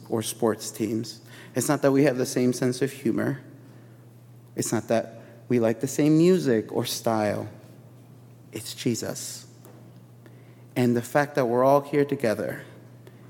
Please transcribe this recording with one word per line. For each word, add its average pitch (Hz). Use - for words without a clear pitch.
or 113
sports -
teams. 113
It's 127
not 143
that 139
we 139
have 127
the 131
same 123
sense 123
of 135
humor. 117
It's -
not 113
that -
we 123
like 113
the 139
same 151
music 156
or 120
style. 107
It's -
Jesus. -
And 123
the 117
fact 143
that 131
we're 123
all 139
here 143
together 107